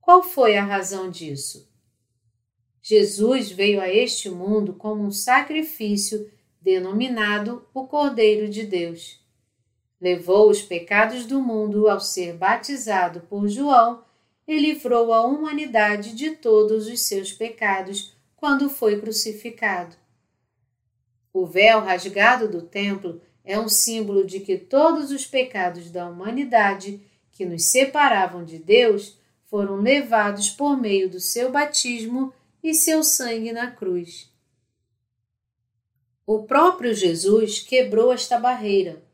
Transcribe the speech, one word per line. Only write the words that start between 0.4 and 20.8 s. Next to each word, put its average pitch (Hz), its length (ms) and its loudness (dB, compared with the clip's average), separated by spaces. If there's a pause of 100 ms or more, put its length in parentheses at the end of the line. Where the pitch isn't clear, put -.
a 202 60 0
razão 190 480 -6
disso? 147 580 -12 (1120)
Jesus 214 680 2
veio 196 280 2
a 185 80 -4
este 220 400 0
mundo 190 460 -4
como 214 300 -6
um 202 80 -4
sacrifício 233 1200 -2 (280)
denominado 208 1040 -2 (120)
o 262 100 -8
Cordeiro 220 640 2
de 208 140 -8
Deus. 170 560 -8 (840)
Levou 180 480 4
os 202 140 2
pecados 220 640 -2
do 269 120 -2
mundo 214 480 0
ao 196 120 4
ser 175 340 -6
batizado 190 960 -2
por 202 180 -4
João 240 560 2 (440)
e 311 100 -2
livrou 240 560 0
a 226 80 4
humanidade 233 920 -2
de 302 160 -6
todos 214 560 2
os 240 140 -6
seus 196 300 -4
pecados 196 840 -6 (200)
quando 277 320 0
foi 214 320 0
crucificado. 214 960 -6 (1400)